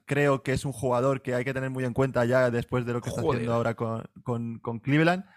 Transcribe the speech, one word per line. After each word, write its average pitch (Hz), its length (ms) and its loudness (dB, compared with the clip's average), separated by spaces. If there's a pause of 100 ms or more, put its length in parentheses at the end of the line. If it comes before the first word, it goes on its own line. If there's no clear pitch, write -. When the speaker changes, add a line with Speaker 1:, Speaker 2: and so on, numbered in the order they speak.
Speaker 1:
creo 143 400 2
que 135 80 -2
es 131 120 -2
un 143 60 -4
jugador 131 500 0
que 123 140 -4
hay 123 100 0
que 135 80 -4
tener 131 180 -4
muy 131 140 -4
en 120 100 -2
cuenta 127 300 2
ya 127 240 4
después 120 380 -2
de 120 60 -4
lo 120 80 -2
que 123 80 -8
está 117 140 -4
Speaker 2:
Joder. 139 160 0
Speaker 1:
haciendo 117 160 -2
ahora 117 200 0
con, 113 300 -6 (180)
con, 117 380 -6
con 117 180 -6
Cleveland. 160 460 2 (120)